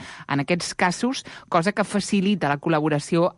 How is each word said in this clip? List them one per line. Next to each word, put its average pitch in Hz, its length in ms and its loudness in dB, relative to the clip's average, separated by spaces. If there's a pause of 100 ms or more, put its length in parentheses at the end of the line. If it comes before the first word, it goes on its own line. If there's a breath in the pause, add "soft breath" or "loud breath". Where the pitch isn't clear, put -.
(280 loud breath)
en 143 120 0
aquests - 360 -2
casos, 196 500 0 (240 loud breath)
cosa 175 220 2
que 208 120 0
facilita 196 640 0
la 143 120 0
col·laboració 160 800 2